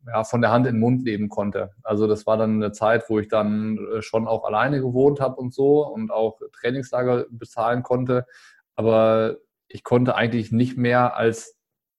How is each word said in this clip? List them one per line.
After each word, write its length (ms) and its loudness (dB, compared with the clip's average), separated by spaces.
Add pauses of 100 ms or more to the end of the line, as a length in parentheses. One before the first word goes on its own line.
ja, 180 -2
von 180 -2
der 80 4
Hand 160 4
in 80 -2
den 60 0
Mund 260 2
leben 240 -2
konnte. 400 -4 (120)
Also 240 0
das 200 -2
war 100 2
dann 200 0
eine 160 -2
Zeit, 360 0
wo 100 0
ich 100 -2
dann, 500 -2
äh, 240 -6
schon 260 -2
auch 160 -2
alleine 380 0
gewohnt 400 2
hab 160 -4
und 160 -10
so 320 2
und 240 -8
auch 280 -2 (140)
Trainingslager 800 -2
bezahlen 520 -4
konnte. 440 0 (500)
Aber 600 2 (300)
ich 160 -18
konnte 320 2
eigentlich 360 -2
nicht 240 0
mehr 400 2
als 420 -2 (400)